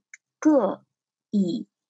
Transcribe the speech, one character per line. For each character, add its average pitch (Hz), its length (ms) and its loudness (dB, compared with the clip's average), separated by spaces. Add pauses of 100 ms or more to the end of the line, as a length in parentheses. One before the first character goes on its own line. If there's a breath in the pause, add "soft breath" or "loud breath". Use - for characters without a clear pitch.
(400)
铱、 269 420 0 (480)
锂 185 380 -4 (220)